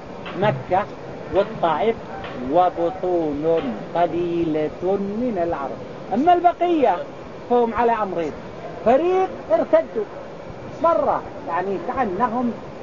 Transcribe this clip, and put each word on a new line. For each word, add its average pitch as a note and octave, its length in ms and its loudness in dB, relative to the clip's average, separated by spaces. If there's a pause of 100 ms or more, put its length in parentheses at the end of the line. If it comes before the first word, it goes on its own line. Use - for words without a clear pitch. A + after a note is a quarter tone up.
(400)
مكة F#3+ 420 2 (520)
والطائف F#3+ 600 2 (560)
وبطون E3+ 1200 2 (200)
قليلة E3+ 880 0
من G3+ 600 0
العرب. C#3 360 -2 (360)
أما D#4+ 200 6
البقية E4+ 640 4 (540)
فهم A#3+ 240 4
على A#3 180 4
أمرين: F3 400 -2 (520)
فريق F4+ 440 4 (240)
ارتدوا D#4 520 2 (760)
مرة، D4 400 2 (260)
يعني F3+ 300 -2 (100)
كأنهم A#3+ 640 0 (300)